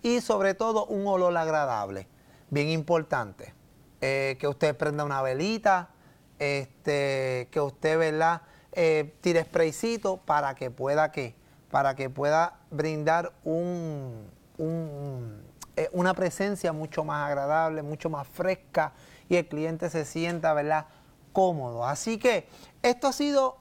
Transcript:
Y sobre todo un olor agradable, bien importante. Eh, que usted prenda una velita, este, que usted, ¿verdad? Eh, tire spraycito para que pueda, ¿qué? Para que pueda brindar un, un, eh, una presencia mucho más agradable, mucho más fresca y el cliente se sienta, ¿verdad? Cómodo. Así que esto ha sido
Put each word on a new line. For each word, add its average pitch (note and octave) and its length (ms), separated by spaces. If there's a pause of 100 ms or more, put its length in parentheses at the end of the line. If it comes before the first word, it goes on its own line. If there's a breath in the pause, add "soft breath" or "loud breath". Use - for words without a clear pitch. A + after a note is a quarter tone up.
Y A#3+ 180
sobre G3 340
todo A3 320
un G3+ 200
olor F3+ 300
agradable, B2 720 (440 soft breath)
bien C#3+ 180
importante. D#3 880 (480)
Eh, C3+ 360
que D3 80
usted C#3+ 300
prenda D3 280
una C3+ 180
velita, F3+ 680 (500 soft breath)
este, C#3 1120
que D#3 100
usted, D#3 380
¿verdad? D#3+ 440 (300 loud breath)
Eh, D#3 500
tire E3+ 200
spraycito F#3+ 760
para C#3+ 360
que B2+ 160
pueda, C#3+ 400
¿qué? B2+ 240 (360 soft breath)
Para C3+ 260
que C3+ 140
pueda D3 480 (120)
brindar D#3 640 (100)
un, D#3 880 (280)
un, C#3+ 840 (340)
eh, D#3+ 160
una F3+ 200
presencia F#3 600
mucho D#3 280
más D3 240
agradable, D3+ 560
mucho D3+ 280
más C#3+ 180
fresca F3 640 (360 loud breath)
y F3 80
el E3+ 120
cliente D#3+ 420
se D#3+ 140
sienta, E3 500
¿verdad? D3+ 320 (460 loud breath)
Cómodo. C3+ 520
Así F3 340
que A3 300 (340 loud breath)
esto B3 260
ha B3+ 40
sido C#4 480